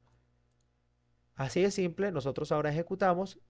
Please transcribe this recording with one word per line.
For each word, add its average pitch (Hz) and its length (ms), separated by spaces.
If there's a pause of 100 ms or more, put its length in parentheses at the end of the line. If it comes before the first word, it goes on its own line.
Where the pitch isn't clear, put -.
(1400)
Así 135 260
de 196 100
simple, 196 400
nosotros 147 400
ahora 151 200
ejecutamos 180 680 (100)